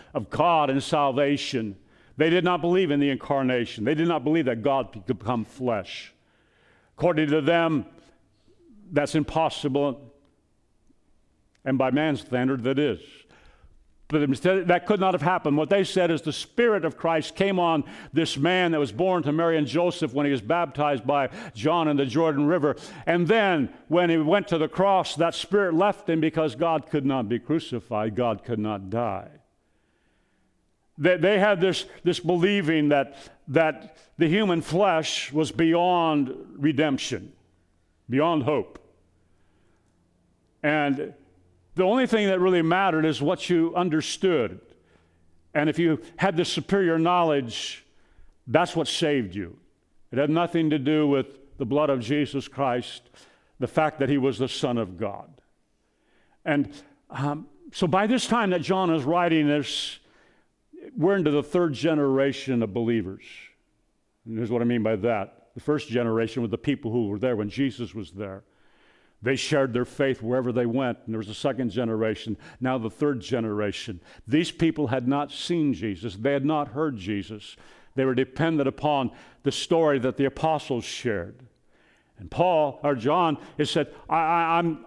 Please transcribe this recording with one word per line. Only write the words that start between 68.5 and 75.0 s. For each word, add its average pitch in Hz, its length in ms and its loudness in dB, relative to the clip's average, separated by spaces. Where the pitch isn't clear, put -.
They 131 120 2
shared 135 380 0
their 123 100 0
faith 135 380 -2
wherever 123 300 0
they 120 160 0
went, 120 360 -2
and 113 100 -8
there 113 40 -4
was 107 100 -8
a 107 60 -12
second 123 380 -4
generation, 110 680 -2
now 131 160 -2
the 110 140 -6
third 147 280 -2
generation. 104 800 -4
These 151 240 0
people 151 340 0
had 123 220 -2